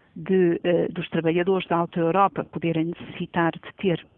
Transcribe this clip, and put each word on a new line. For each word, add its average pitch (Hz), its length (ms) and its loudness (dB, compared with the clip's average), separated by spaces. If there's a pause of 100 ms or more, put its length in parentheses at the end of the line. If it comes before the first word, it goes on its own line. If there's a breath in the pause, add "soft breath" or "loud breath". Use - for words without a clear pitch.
(140 soft breath)
de, 175 480 2
eh, 170 280 2
dos 165 180 -8
trabalhadores 175 600 0
da 170 80 0
Auto 170 220 -2
Europa 175 460 2
poderem 160 400 -2
necessitar 170 680 -2
de - 260 -14
ter, 180 280 -2 (120)